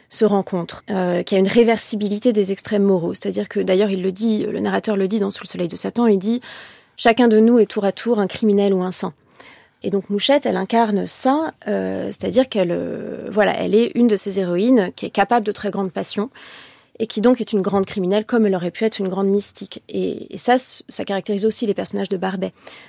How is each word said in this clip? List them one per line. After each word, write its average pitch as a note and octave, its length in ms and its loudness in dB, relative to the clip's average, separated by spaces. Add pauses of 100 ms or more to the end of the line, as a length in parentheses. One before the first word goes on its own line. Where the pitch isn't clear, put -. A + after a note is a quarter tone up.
se - 160 -2
rencontrent, G3 680 -2
euh, F3+ 320 0
qu'il G3+ 140 -2
y - 20 4
a - 20 6
une G3 80 4
réversibilité A3 840 2
des G3 200 0
extrêmes G3+ 320 0
moraux. F3+ 300 2
C'est-à-dire G3 340 -6
que, G#3 120 -4
d'ailleurs, F#3+ 300 2
il F#3+ 120 -4
le F#3+ 100 -2
dit, G#3+ 380 0
le - 100 -4
narrateur G3+ 360 -2
le F#3+ 120 0
dit G#3+ 100 -2
dans G3+ 120 -2
Sous - 120 -10
le G3 60 -12
soleil F3+ 200 -6
de E3+ 80 -10
Satan, A3+ 300 0
il G#3 120 6
dit « A3 220 -2 (560)
Chacun A#3+ 320 4
de G#3+ 120 6
nous A#3 180 6
est G#3 80 6
tour G3+ 180 -4
à G3 80 2
tour A3+ 280 -2
un F#3+ 80 2
criminel G3+ 460 2
ou F#3 80 0
un F#3 100 -4
saint ». F3+ 200 -4 (680)
Et G3+ 80 -4
donc F#3+ 200 -4
Mouchette, B3+ 360 2
elle G3+ 100 0
incarne G3+ 500 2
ça, D4 460 0 (160)
euh, F#3+ 380 -4
c'est-à-dire G#3 420 0
qu'elle, F#3 220 0
euh, - 600 -6
voilà, F#3+ 240 4
elle F#3 200 -2
est A#3 200 4
une A#3+ 120 4
de G#3+ 100 4
ces F#3+ 240 -2
héroïnes F#3+ 560 4
qui - 80 -10
est F#3 60 -6
capable G#3 340 2
de G#3 80 -4
très G3+ 180 -6
grandes F#3+ 220 -4
passions G3+ 380 -6 (680)
et A3+ 80 -2
qui A3+ 140 -6
donc A#3+ 220 4
est - 100 -8
une G#3 80 0
grande F#3+ 240 0
criminelle G3 400 -2
comme A3+ 220 2
elle F#3+ 80 2
aurait F3 160 -2
pu G3 140 -6
être A3 140 -2
une F#3+ 100 -4
grande F#3+ 180 -2
mystique. - 640 -4
Et, F#3 420 -6
et F#3+ 60 -10
ça, B3 200 2
c-, - 300 -6
ça - 160 -8
caractérise G3 400 -4
aussi A3 220 0
les G3+ 80 0
personnages G3 340 -6
de G3 80 -4
Barbey. F#3 360 -4 (360)